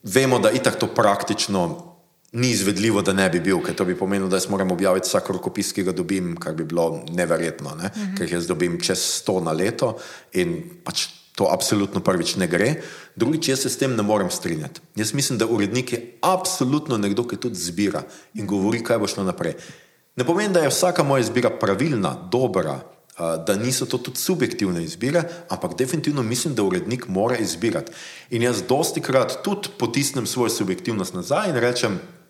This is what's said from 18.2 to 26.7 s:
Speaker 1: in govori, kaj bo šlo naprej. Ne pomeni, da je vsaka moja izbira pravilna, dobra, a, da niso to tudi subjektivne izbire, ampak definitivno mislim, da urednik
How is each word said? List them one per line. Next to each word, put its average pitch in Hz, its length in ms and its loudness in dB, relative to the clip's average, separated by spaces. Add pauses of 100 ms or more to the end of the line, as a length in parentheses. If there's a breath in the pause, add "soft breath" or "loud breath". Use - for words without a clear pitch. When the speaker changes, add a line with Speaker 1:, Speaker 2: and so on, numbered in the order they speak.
Speaker 1:
in 107 140 -6
govori, 104 340 2
kaj 117 180 2
bo 104 80 2
šlo 98 180 -2
naprej. 87 320 -2 (600 loud breath)
Ne 123 80 0
pomeni, 196 260 2
da 175 100 6
je 143 100 4
vsaka 175 320 2
moja 139 180 4
izbira 113 300 2
pravilna, 101 640 0 (120)
dobra, 95 520 0 (360)
a, 82 240 -2
da 87 160 0
niso 127 320 0
to 127 120 -2
tudi - 200 -8
subjektivne 98 640 0
izbire, 127 420 0 (240 loud breath)
ampak - 280 -6
definitivno 139 480 0
mislim, 120 300 -2
da 110 100 2
urednik 98 440 0